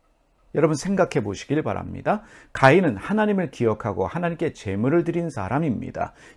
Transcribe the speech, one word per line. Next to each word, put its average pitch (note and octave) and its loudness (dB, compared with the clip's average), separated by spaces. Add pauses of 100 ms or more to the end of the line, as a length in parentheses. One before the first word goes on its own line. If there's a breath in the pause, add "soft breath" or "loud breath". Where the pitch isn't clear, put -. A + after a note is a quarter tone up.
(540)
여러분 D#3 2
생각해 F3+ -2
보시길 G#2 -4
바랍니다. F#2 -4 (280 loud breath)
가인은 C#3 6
하나님을 G3+ 0
기억하고 G#2 0
하나님께 E3+ -2
제물을 B2+ 0
드린 E3+ -2
사람입니다. A#2+ -4 (240 loud breath)